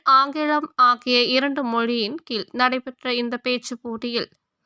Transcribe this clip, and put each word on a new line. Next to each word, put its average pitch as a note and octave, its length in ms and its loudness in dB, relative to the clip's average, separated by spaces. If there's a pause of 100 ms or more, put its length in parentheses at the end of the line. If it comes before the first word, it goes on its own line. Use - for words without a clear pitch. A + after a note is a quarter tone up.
ஆங்கிலம் D4 640 2 (100)
ஆகிய B3 460 4
இரண்டு C4+ 400 0
மொழியின் A#3 600 -2
கீழ் A3 280 -6
நடைபெற்ற B3+ 600 -2
இந்த A#3+ 220 -4
பேச்சு B3 420 -4
போட்டியில் A#3 500 -6 (380)